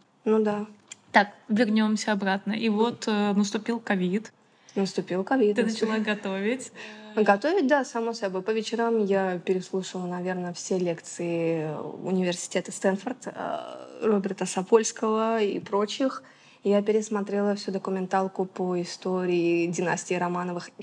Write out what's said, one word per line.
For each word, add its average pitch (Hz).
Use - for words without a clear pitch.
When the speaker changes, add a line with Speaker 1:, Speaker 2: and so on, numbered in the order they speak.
Speaker 1:
Ну 220
да. 208
Speaker 2:
Так, 202
вернемся 214
обратно. 196
И 226
вот, 220
э, 208
наступил 214
ковид. 190
Speaker 1:
Наступил 185
ковид, 208
Speaker 2:
Ты 240
Speaker 1:
наступил. 220
Speaker 2:
начала 220
готовить. 202
Speaker 1:
Готовить, 220
да, 269
само 233
собой. 190
По 220
вечерам 226
я 190
переслушала, 185
наверное, 180
все -
лекции 170
университета 180
Стэнфорд, 196
э, 64
Роберта 196
Сапольского 220
и 202
прочих. 208
Я 202
пересмотрела 208
всю 202
документалку 190
по 180
истории 175
династии 175
Романовых. 175